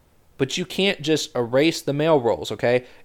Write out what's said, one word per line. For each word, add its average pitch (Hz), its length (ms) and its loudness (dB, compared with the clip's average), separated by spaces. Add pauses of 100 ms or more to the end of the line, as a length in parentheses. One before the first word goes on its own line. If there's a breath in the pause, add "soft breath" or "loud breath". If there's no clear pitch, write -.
(380)
but 131 200 -2
you 180 80 -4
can't 190 360 -2
just 151 340 -2
erase 131 460 2
the 139 120 -4
male 151 260 2
roles, 110 320 -2
okay? 123 340 0 (200 loud breath)